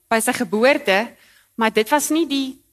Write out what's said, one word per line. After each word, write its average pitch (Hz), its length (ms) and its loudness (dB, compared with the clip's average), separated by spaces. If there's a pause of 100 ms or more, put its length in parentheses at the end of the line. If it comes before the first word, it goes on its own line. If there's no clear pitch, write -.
(100)
by 226 100 2
sy 247 140 -2
geboorte, 226 840 0 (400)
maar 220 180 0
dit 220 160 0
was 294 200 0
nie 311 180 0
die 269 300 -4 (160)